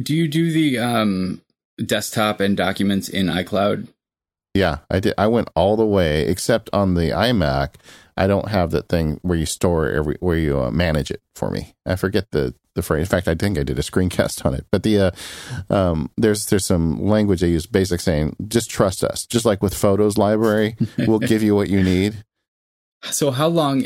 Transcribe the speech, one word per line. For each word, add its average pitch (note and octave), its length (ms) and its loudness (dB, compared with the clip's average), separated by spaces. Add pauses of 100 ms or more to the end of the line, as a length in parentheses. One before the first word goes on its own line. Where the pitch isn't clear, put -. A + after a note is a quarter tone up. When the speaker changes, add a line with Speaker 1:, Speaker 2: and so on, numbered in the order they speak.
Speaker 1:
do C#3+ 120 -2
you E3 120 2
do E3 240 0
the, D3+ 260 0
um, G#2+ 640 0 (420)
desktop G#2+ 560 -2
and G2 160 2
documents G2 540 0
in F#2+ 160 -2
iCloud? G2 600 -2 (680)
Speaker 2:
Yeah, F2 260 0 (120)
I F#2+ 80 2
did. G#2 180 0
I G2 80 2
went A2+ 300 0
all F#2+ 200 2
the A2 120 2
way, D#2+ 400 2
except G#2+ 440 -2
on F#2+ 220 2
the E2+ 160 2
iMac, D2+ 680 0 (400)
I F#2+ 120 0
don't G2 220 0
have F2+ 220 0
that - 180 -2
thing D#2 340 0
where F2+ 140 0
you D#2 100 0
store E2 420 0
every, D2+ 300 -2
where F2 180 0
you, C#2+ 220 0
uh, B1 100 0
manage D#2 400 0
it - 120 -8 (140)
for G1+ 140 -6
me. - 240 -8 (120)
I F2+ 100 -2
forget F#2+ 360 -2
the, C2 220 -2 (220)
the G2 60 -2
phrase. D#2 200 0
In E2+ 40 0
fact, F#2 220 0
I E2 80 2
think G2 220 -2
I C#2+ 60 -2
did B1+ 160 -4
a D2 40 -2
screencast - 600 -2
on C2 80 2
it. - 180 -6
But G2 120 0
the, G#2+ 160 2
uh, - 720 -4
um, F2 440 0
there's, G#2+ 300 2
there's G2+ 180 2
some E2 360 0
language G2+ 420 2
I F2 40 2
use, E2 180 0
basic F#2+ 360 0
saying, D2+ 340 0 (120)
"Just A2+ 220 -2
trust - 340 0
us." - 220 -4
Just A#2 200 -2
like G#2 160 2
with G2 120 0
Photos G#2 440 2
Library, G#2+ 580 2 (120)
Speaker 1:
<laughs> - 100 -8
Speaker 2:
we'll A2 220 2
give A2+ 220 2
you G#2 140 4
what G2+ 140 0
you G2 140 2
need. G2 400 0 (800)
Speaker 1:
So - 280 -2
how D3 160 0
long, D3 380 0